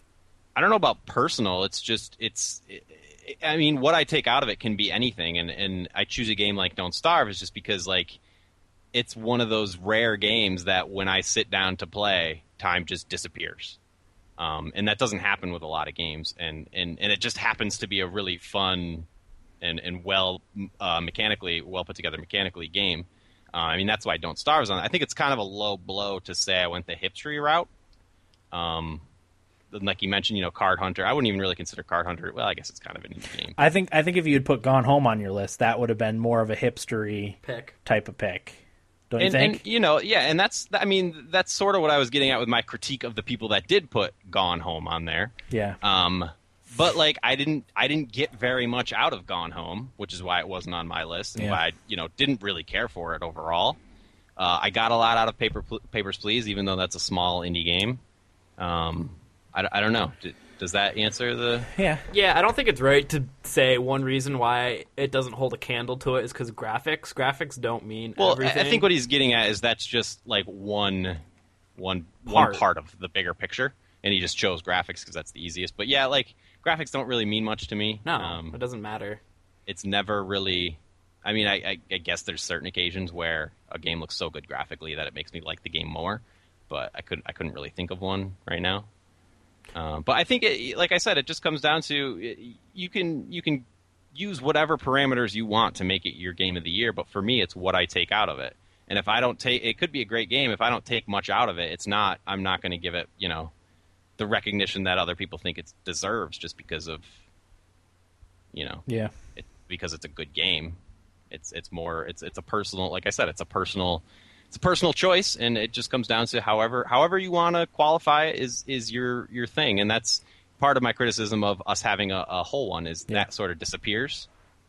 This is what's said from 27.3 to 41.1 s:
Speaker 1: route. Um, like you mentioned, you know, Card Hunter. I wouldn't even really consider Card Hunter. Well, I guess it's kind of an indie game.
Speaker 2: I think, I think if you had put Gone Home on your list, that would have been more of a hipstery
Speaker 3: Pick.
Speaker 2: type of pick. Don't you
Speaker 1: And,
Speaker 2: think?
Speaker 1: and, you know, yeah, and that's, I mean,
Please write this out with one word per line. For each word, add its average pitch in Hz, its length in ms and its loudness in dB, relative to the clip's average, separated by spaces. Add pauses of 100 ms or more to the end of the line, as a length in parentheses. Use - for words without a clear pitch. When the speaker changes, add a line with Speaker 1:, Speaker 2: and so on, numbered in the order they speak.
Speaker 1:
route. 156 260 2 (840)
Um, 82 500 -4 (720)
like 98 320 -4
you 95 60 0
mentioned, 101 280 0
you 92 60 0
know, 87 80 -2
Card 92 280 2
Hunter. 92 260 -2
I 120 80 2
wouldn't 135 140 2
even 98 120 0
really 95 160 0
consider - 260 -12
Card 85 240 0
Hunter. 87 300 -6
Well, 120 100 -2
I 98 80 0
guess - 160 -12
it's - 100 -18
kind - 180 -14
of - 80 -16
an - 80 -12
indie - 240 -14
game. - 200 -8
Speaker 2:
I 151 120 8
think, 185 220 2
I 156 120 4
think 180 140 0
if 160 100 2
you 147 80 4
had 135 100 4
put 127 160 2
Gone 131 220 4
Home 139 240 6
on 110 120 2
your 98 120 -4
list, 101 280 -4
that 113 200 4
would 117 100 2
have 110 80 0
been 113 220 0
more 117 220 2
of 110 100 0
a 107 40 -2
hipstery 104 840 -2
Speaker 3:
Pick. 117 320 -10 (100)
Speaker 2:
type 107 240 2
of 98 100 -12
pick. 95 360 -4 (560)
Don't 120 120 2
you 185 60 6
Speaker 1:
And, 185 60 2
Speaker 2:
think? 127 240 6
Speaker 1:
and, - 80 -12
you 226 140 2
know, 151 200 6
yeah, 190 220 4
and 156 180 4
that's, - 340 0
I 202 120 2
mean, 175 460 0